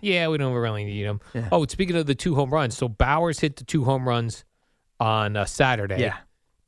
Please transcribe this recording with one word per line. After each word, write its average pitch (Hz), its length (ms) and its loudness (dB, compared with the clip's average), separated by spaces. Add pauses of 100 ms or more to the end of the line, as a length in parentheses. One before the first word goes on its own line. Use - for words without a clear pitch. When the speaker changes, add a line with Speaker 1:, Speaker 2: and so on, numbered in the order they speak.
Speaker 1:
Yeah, 180 240 2
we 156 100 0
don't 131 160 0
really 110 320 -2
need 104 200 -4
him. 104 160 -4 (120)
Speaker 2:
Yeah. 117 180 -4
Speaker 1:
Oh, 165 140 4
speaking 180 300 -2
of 160 100 0
the 139 80 2
two 156 220 -2
home 135 180 0
runs, 139 240 0
so 127 100 0
Bowers 147 520 0
hit 147 160 -2
the - 80 -18
two 147 220 0
home 131 220 0
runs 117 380 -2 (540)
on, 107 360 2
uh, 101 100 0
Saturday. 113 560 0
Speaker 2:
Yeah. 104 160 -2 (500)